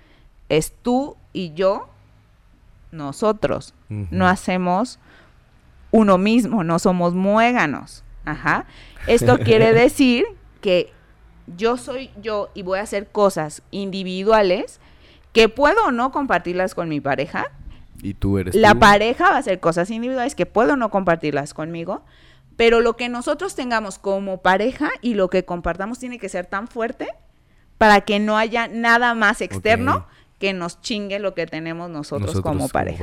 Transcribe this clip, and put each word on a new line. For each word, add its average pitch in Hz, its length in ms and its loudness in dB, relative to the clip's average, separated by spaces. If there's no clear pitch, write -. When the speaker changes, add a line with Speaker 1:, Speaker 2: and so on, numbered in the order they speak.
Speaker 1:
es 156 240 0
tú 254 340 -2
y 175 200 -8
yo, 190 340 0
nosotros, 165 840 -4
Speaker 2:
Ujú. 104 200 -8
Speaker 1:
no 185 160 2
hacemos 185 720 0
uno 202 280 6
mismo, 208 460 2
no 165 140 0
somos 175 360 2
muéganos. 202 920 0
Ajá. 151 420 -2
Esto 233 320 4
Speaker 2:
<laughs> - 0 -
Speaker 1:
quiere 226 340 6
decir 247 520 4
que 180 320 0
yo 226 200 0
soy 254 340 -10
yo 214 320 -6
y 208 80 -12
voy 185 160 -2
a 202 40 -4
hacer 202 260 -6
cosas 185 600 0
individuales 190 1120 0
que 226 160 6
puedo 330 380 2
o 302 40 2
no 247 220 -2
compartirlas 185 600 -2
con 170 140 -6
mi 147 120 -4
pareja. 143 460 -4
Speaker 2:
Y 101 120 -8
tú 98 240 -2
eres 92 160 -4
Speaker 1:
La 220 200 6
Speaker 2:
tú. - 60 2
Speaker 1:
pareja 226 500 4
va 320 60 2
a - 20 0
hacer 190 220 -4
cosas 175 300 0
individuales 240 440 -4
que 175 120 -2
puedo 277 300 2
no 233 140 -2
compartirlas 165 640 -2
conmigo, 165 500 -10
pero 233 240 4
lo 233 160 0
que 240 120 -6
nosotros 294 460 -6
tengamos 226 440 -6
como 196 440 -4
pareja 220 480 0
y 233 140 -4
lo 190 160 0
que 185 140 0
compartamos 175 540 -8
tiene 247 200 -14
que 196 100 -12
ser 180 180 -8
tan 202 220 -8
fuerte 247 400 -8
para 208 240 6
que 208 180 -2
no 214 160 0
haya 226 320 -2
nada 233 460 2
más 220 260 0
externo 226 560 0
Speaker 2:
Ok. - 100 -8
Speaker 1:
que 196 140 -2
nos 175 280 -8
chingue 202 380 -6
lo 190 160 -6
que 165 120 -6
tenemos 165 440 -10
nosotros 143 300 -8
Speaker 2:
Nosotros 98 220 -4
Speaker 1:
como - 180 -4
Speaker 2:
como 135 80 -4
Speaker 1:
pareja. 71 340 -4